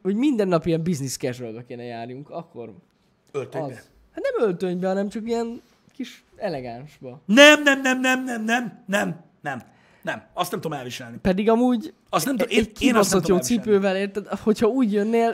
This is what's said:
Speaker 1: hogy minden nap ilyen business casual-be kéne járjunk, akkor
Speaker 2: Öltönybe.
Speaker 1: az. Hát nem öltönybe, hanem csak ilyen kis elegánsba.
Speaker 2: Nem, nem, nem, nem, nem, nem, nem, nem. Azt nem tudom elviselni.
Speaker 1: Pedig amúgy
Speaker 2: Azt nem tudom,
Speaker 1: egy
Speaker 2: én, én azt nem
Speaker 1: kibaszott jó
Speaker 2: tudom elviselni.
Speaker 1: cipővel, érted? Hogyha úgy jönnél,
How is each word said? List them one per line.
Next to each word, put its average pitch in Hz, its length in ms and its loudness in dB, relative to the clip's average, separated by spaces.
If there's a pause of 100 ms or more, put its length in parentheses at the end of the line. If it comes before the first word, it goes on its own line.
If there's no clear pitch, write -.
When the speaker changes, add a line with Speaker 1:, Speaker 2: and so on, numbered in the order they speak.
Speaker 1:
hogy 190 120 0
minden 226 340 2
nap 170 180 2
ilyen 160 160 0
business 139 340 -2
casual-be 120 480 -8
kéne 120 180 -14
járjunk, 120 480 -12
akkor 123 420 -14 (640)
Speaker 2:
Öltönybe. 143 400 -6
Speaker 1:
az. - 140 -20 (260)
Hát 508 220 -4
nem 254 120 2
öltönybe, 180 400 -4
hanem 196 200 -2
csak 214 180 -10
ilyen 233 360 -4 (340)
kis - 280 -14 (120)
elegánsba. 131 880 -10
Speaker 2:
Nem, 294 360 8
nem, 277 180 2
nem, 262 200 0
nem, 254 240 0
nem, 233 200 -6 (420)
nem, 190 380 -4 (160)
nem, 131 220 -8 (400)
nem. 139 200 -8 (120)
Azt 175 160 -4
nem 180 100 -4
tudom 151 180 -6
elviselni. 123 440 -12
Speaker 1:
Pedig 202 280 2
amúgy 240 420 2 (180)
Speaker 2:
Azt 170 160 0
nem 269 100 0
tudom, 240 200 0
Speaker 1:
egy - 20 4
Speaker 2:
én, 254 60 6 (240)
én 247 60 4
azt 202 180 4
nem 190 80 4
Speaker 1:
kibaszott - 80 -2
jó 190 60 6
Speaker 2:
tudom - 40 4
elviselni. 214 260 0
Speaker 1:
cipővel, 196 320 2
érted? 196 300 -4
Hogyha - 400 0
úgy 233 260 2
jönnél, 226 420 2